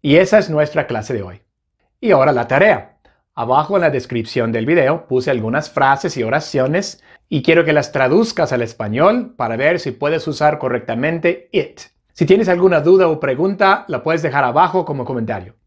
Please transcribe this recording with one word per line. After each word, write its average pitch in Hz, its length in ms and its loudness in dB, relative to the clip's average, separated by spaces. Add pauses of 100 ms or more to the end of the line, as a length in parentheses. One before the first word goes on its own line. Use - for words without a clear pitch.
Y 147 140 4
esa 190 220 4
es 170 120 2
nuestra 151 360 -2
clase 117 280 -6
de 101 80 -6
hoy. 92 200 -16 (580)
Y 220 120 2
ahora 139 200 4
la 120 140 0
tarea. 151 520 0 (360)
Abajo 139 420 0
en 175 60 2
la 156 80 2
descripción 113 600 -4
del 113 160 -4
video 160 400 0
puse 127 240 -2
algunas 127 400 -4
frases 139 460 0
y 117 80 -4
oraciones 147 800 -2 (260)
y 139 140 -2
quiero 165 220 4
que 156 80 0
las 143 200 0
traduzcas 156 600 0
al 120 100 -2
español 135 760 -4
para 113 200 -4
ver 156 220 0
si 196 140 -8
puedes 160 340 -4
usar 151 320 0
correctamente 147 920 -4
it. - 300 -4 (300)
Si 156 140 -2
tienes 196 220 4
alguna 175 320 4
duda 180 260 4
o 156 140 -2
pregunta, 190 680 0
la 156 160 -6
puedes 156 200 -2
dejar 143 200 0
abajo 165 420 2
como 139 200 -6
comentario. 113 500 -8 (120)